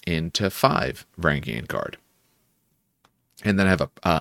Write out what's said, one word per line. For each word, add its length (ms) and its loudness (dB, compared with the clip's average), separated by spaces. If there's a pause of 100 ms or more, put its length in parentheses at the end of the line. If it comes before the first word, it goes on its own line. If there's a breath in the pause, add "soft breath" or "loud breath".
into 420 -2
five 580 -2 (140)
Varangian 460 -2
Guard. 300 -6 (1500)
And 160 2
then 80 4
I 40 6
have 100 4
a, 100 -4 (120)
uh, 180 2